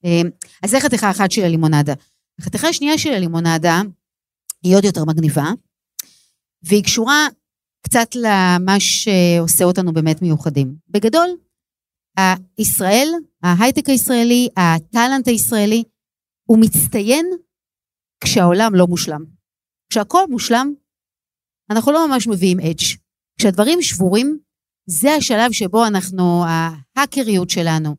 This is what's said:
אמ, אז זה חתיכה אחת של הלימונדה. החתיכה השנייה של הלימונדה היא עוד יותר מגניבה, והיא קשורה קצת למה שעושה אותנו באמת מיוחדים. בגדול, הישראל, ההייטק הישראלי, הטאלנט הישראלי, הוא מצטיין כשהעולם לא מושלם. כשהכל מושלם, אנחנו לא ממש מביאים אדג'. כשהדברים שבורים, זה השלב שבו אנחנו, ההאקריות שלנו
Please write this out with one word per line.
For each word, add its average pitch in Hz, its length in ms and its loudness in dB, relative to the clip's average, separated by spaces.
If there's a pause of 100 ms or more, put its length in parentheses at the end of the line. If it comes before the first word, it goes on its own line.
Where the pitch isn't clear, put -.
אמ, 170 260 0 (340)
אז 196 80 -4
זה 262 80 2
חתיכה 233 320 0
אחת 196 200 0
של - 120 -2
הלימונדה. 156 500 0 (460)
החתיכה - 280 -6
השנייה 311 300 -2
של 302 160 -2
הלימונדה 165 680 0 (800)
היא 180 120 4
עוד 196 100 4
יותר 175 200 0
מגניבה, 156 460 0 (1120)
והיא 196 200 2
קשורה 277 440 0 (580)
קצת 233 300 2
למה 190 640 2
שעושה 175 840 2
אותנו 180 300 0
באמת 160 280 0
מיוחדים. 147 540 -2 (140)
בגדול, 233 400 0 (880)
הישראל, 190 920 0 (360)
ההייטק 220 460 0
הישראלי, 240 680 2
הטאלנט 226 680 0
הישראלי, 226 560 0 (680)
הוא 226 120 8
מצטיין 220 640 0 (960)
כשהעולם 196 520 2
לא 180 120 4
מושלם. 160 380 -6 (640)
כשהכל 233 400 0
מושלם, 247 440 0 (1000)
אנחנו 220 200 0
לא 320 160 2
ממש 254 200 -2
מביאים 185 320 0
אדג'. 160 240 -6 (560)
כשהדברים 220 420 2
שבורים, 214 580 -2 (500)
זה 277 260 0
השלב 240 360 0
שבו 214 340 0
אנחנו, 185 600 0
ההאקריות 180 1040 -4
שלנו 160 500 -2